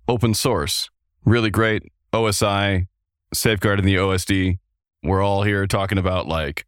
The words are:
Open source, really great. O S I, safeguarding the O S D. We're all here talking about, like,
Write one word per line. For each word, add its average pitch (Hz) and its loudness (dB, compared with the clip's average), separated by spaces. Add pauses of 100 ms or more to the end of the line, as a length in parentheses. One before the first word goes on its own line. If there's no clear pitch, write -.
Open 117 2
source, 101 -2 (340)
really 113 4
great. 110 0 (280)
O 113 0
S 104 0
I, 98 0 (460)
safeguarding 101 0
the 98 4
O 95 0
S 95 -2
D. 92 0 (460)
We're 95 0
all 101 0
here 101 0
talking 95 -2
about, 92 -2
like, 76 -6